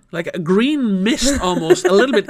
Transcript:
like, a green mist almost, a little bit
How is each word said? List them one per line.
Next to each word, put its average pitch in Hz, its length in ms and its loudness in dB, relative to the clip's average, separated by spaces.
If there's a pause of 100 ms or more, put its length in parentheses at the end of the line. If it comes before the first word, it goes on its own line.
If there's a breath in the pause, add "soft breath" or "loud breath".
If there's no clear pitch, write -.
(120)
like, 170 220 -8
a 185 60 -6
green 208 640 0
mist 262 380 0
almost, 175 440 0
a 180 80 2
little 247 200 2
bit 208 160 0